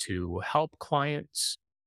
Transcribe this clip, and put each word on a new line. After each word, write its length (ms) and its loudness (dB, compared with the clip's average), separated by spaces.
to 400 -2
help 380 0
clients 800 0